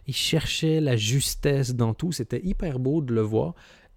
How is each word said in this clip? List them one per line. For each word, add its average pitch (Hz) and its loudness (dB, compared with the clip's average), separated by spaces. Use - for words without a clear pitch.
Il 127 -6
cherchait - 0
la 131 2
justesse 131 0
dans 113 2
tout. 175 -4
C'était 127 -6
hyper 175 -2
beau 139 0
de 123 -2
le 110 2
voir. 110 0